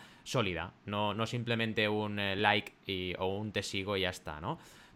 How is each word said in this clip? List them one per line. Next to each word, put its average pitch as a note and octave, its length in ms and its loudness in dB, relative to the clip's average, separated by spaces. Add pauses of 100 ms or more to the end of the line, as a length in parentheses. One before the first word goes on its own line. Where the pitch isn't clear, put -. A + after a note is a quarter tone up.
(240)
sólida, F#2 480 0 (140)
no, G#2 280 0
no A2 120 0
simplemente A2+ 640 0
un, G#2 280 0
eh, G2+ 200 0
like G#2 340 4 (160)
y, F2+ 320 -2
o F#2 80 2 (100)
un G#2+ 140 -4
te G#2 100 0
sigo G2 360 -2
y F#2+ 40 2
ya F2+ 80 4
está, D#2 300 -6
¿no? A#2+ 180 -4 (380)